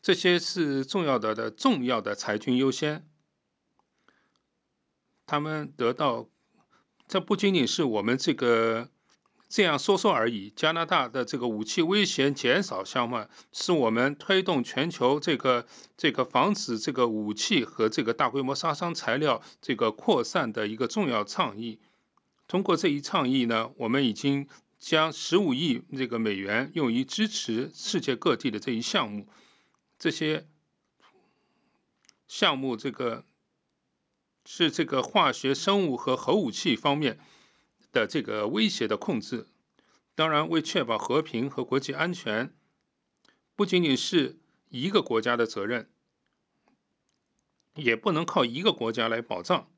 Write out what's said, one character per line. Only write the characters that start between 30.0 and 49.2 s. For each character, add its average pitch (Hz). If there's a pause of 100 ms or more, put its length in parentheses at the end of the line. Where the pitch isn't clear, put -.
些 156 (1800)
项 156
目 131
这 123
个 113 (1200)
是 165
这 160
个 135
化 165
学、 135
生 196
物 131
和 127
核 -
武 110
器 127
方 143
面 131 (760)
的 113
这 139
个 107
威 208
胁 113
的 104
控 127
制。 110 (640)
当 160
然， 156
为 165
确 156
保 113
和 131
平 135
和 131
国 127
际 135
安 165
全， 117 (1040)
不 202
仅 180
仅 135
是 143 (320)
一 135
个 107
国 113
家 120
的 117
责 104
任， 113 (1900)
也 123
不 190
能 165
靠 147
一 123
个 196
国 113
家 113
来 113